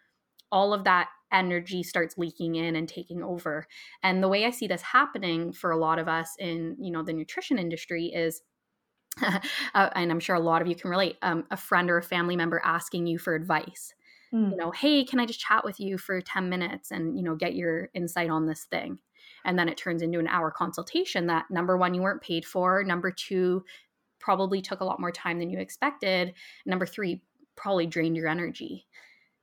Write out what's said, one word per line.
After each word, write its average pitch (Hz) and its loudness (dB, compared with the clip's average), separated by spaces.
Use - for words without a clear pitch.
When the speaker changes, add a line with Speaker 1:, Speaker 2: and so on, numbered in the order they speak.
Speaker 1:
all 202 6
of 196 0
that 180 4
energy 180 2
starts 170 -2
leaking 165 -2
in 165 0
and 160 -2
taking 175 -10
over. 170 -4
And 185 4
the 190 6
way 202 4
I 247 2
see 220 -4
this 180 -2
happening 185 2
for 180 -2
a 165 2
lot 160 4
of 165 -2
us 160 -2
in, 165 -4
you 185 -6
know, 160 -4
the 160 -4
nutrition 202 -2
industry 170 -4
is, 165 -2
<laughs> - -10
uh, 190 0
and 185 4
I'm 170 0
sure 180 2
a 165 2
lot 165 4
of 175 0
you 170 0
can 175 -6
relate, 180 0
um, 165 0
a 196 -4
friend 180 2
or 170 4
a 170 0
family 175 0
member 170 0
asking 170 0
you 165 0
for 165 -2
advice. - -2
Speaker 2:
Mm. 214 4
Speaker 1:
You 190 -2
know, 170 -2
"Hey, 285 4
can 262 0
I 240 2
just 226 -6
chat - 2
with 202 -6
you 190 -2
for 185 -4
ten 180 -4
minutes 180 -4
and, 165 -2
you 190 -2
know, 165 0
get 170 -2
your 170 -2
insight 175 -2
on 156 0
this 156 -4
thing?" - -6
And 180 2
then 170 2
it - -2
turns 170 -4
into 170 0
an 165 0
hour 165 2
consultation 180 -2
that, 165 0
number 180 2
one, 180 4
you 180 0
weren't 190 0
paid 165 -2
for, 185 2
number 180 0
two, 185 0
probably 190 2
took 190 -8
a 190 -2
lot - -2
more 175 -2
time 175 -4
than 175 -4
you 185 -4
expected, 190 -2
number 185 0
three, 180 -4
probably 185 0
drained 165 0
your 160 -2
energy. - -4